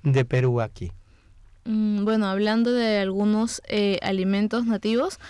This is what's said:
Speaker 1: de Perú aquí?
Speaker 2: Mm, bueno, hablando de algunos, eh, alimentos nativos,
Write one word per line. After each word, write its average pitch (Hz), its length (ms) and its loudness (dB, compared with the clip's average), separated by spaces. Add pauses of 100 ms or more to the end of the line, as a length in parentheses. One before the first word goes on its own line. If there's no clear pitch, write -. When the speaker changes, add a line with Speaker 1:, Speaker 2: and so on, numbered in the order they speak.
Speaker 1:
de 135 220 4
Perú 127 360 2
aquí? 101 300 -8 (720)
Speaker 2:
Mm, 214 400 0
bueno, 220 220 2
hablando 214 460 0
de 226 260 0
algunos, 208 680 0
eh, 202 340 0
alimentos 196 640 0
nativos, 226 540 -2 (100)